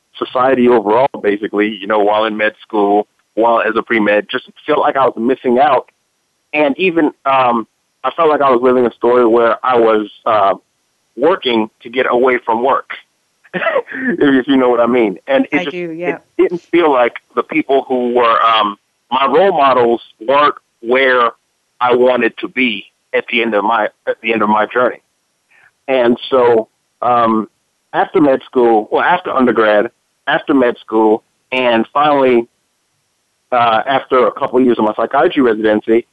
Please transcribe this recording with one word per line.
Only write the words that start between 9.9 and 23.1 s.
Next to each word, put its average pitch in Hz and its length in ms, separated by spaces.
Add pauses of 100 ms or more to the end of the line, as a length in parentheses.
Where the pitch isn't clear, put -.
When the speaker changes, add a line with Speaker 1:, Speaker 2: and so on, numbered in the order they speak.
Speaker 1:
uh, 98 300 (600)
working 123 540 (100)
to - 100
get 123 180
away 123 300
from 117 260
work, - 300 (280)
<laughs> - 320
if, - 80 (580)
if 135 280
you 139 80
know 127 120
what 120 120
I 117 60
mean. 117 400
And 135 260
it 151 80
Speaker 2:
I 180 40
Speaker 1:
just, 185 80
Speaker 2:
do, 175 200
yeah. 165 240
Speaker 1:
it - 60 (160)
didn't 247 240
feel 165 300
like 123 260 (160)
the 120 80
people 139 420
who 123 300
were, 117 280
um, 107 360 (320)
my 135 160
role 175 260
models 127 500 (180)
weren't 139 340 (260)
where 127 520 (480)
I 123 140
wanted 123 440
to 107 100
be 110 380 (260)